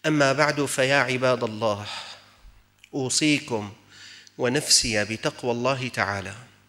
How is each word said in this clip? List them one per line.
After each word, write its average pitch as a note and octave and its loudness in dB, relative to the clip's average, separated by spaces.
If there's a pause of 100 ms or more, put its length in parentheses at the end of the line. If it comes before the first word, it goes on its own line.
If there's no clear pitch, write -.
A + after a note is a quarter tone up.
أما C#3+ 4
بعد، D3 2
فيا C3 2
عباد B2+ 2
الله، G#2+ -2 (1040)
أوصيكم C3 0 (640)
ونفسي B2 2
بتقوى A#2+ -4
الله B2+ 0
تعالى G2+ -4 (340)